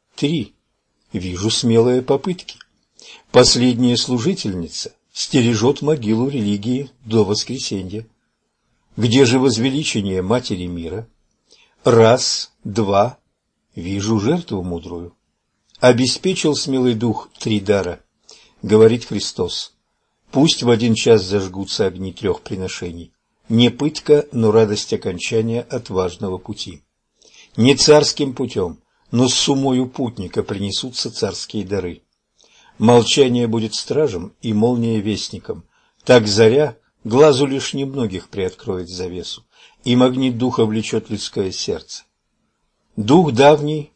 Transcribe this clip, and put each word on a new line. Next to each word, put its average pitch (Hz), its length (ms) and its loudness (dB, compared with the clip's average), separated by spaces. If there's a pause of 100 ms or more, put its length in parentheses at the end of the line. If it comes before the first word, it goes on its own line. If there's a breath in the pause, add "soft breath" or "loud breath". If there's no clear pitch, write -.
(160)
три. 143 380 -4 (580)
Вижу 92 380 -4
смелые 120 520 2
попытки. 104 560 -4 (720 loud breath)
Последняя 120 640 4
служительница 110 960 -4 (200)
стережет 120 680 0
могилу 127 460 0
религии 120 640 -4 (140)
до 110 200 2
воскресенья. 104 840 -6 (880)
Где 120 280 4
же 123 160 2
возвеличение 117 800 -2
Матери 98 440 -4
Мира? 87 420 -10 (720 soft breath)
Раз, 117 720 4 (100)
два. 101 560 0 (560)
Вижу 98 460 -4
жертву 120 420 -4
мудрую. 85 540 -12 (640)
Обеспечил 131 720 2
смелый 127 400 -2
дух 110 440 -4
три 107 200 -2
дара, 95 420 -2 (640 soft breath)
говорит 113 440 4
Христос. - 680 -8 (560)
Пусть 151 320 2
в 120 80 2
один 113 240 2
час 110 280 4
зажгутся 95 640 -4
огни 92 260 -8
трех 92 300 -4
приношений. 90 720 -10 (360)
Не 117 220 4
пытка, 147 600 0
но 113 220 0
радость 107 400 2
окончания 113 720 -4
отважного 92 760 -6
пути. 90 440 -14 (760 soft breath)
Не 127 180 4
царским 147 600 4
путем, 90 440 -6 (320)
но 123 180 2
с - 200 -2
умою 131 400 0
путника 113 540 -6
принесутся 104 680 -6
царские 101 540 -8
дары. 92 380 -8 (760 soft breath)
Молчание 120 680 4
будет 113 280 -2
стражем 127 640 -4
и 113 120 -6
молния 117 480 0
вестником. 98 640 -8 (400)
Так 120 220 6
заря 113 500 4 (280)
глазу 139 420 4
лишь 135 280 -6
немногих 135 540 -6
приоткроет 92 600 -8
завесу, 90 560 -10 (400 soft breath)
и 123 120 2
магнит 127 420 2
духа 120 260 0
влечет 107 460 -4
людское 101 400 -6
сердце. - 540 -10 (920)
Дух 139 360 4
давний, 147 640 4